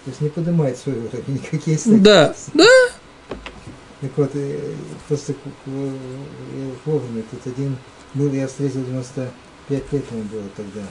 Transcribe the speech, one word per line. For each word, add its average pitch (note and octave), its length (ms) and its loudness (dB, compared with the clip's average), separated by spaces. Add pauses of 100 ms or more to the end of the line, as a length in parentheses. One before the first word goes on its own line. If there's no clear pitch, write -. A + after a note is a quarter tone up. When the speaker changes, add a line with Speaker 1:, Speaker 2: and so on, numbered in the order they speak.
Speaker 1:
То C#3 60 -10
есть B2+ 100 -12
не D3+ 100 0
поднимает D#3+ 480 0
свой C3+ 200 -4
уровень, A#2 260 -8
<laughs> - 40 -10
никакие D3 500 -2
статьи. A3 220 6
Speaker 2:
Да, F#3+ 360 8 (180)
да. E4 120 8 (1400)
Speaker 1:
Так C3+ 160 -6
вот, C#3 160 2
э, C#3+ 400 -6 (340)
просто C#3+ 260 -2
к-, - 40 -6
к-, - 300 -16
э, C3 1040 -8 (140)
вовремя B2+ 460 -2
тут B2 220 -8
один C3+ 240 -4 (360)
был, C#3+ 200 2
я C3+ 140 -2
встретил C3 360 -4
девяносто B2+ 460 -6 (400)
пять C3+ 240 -4
лет C#3 180 -2
ему A2+ 120 -6
было G#2+ 200 -8 (140)
тогда. G#2 340 -10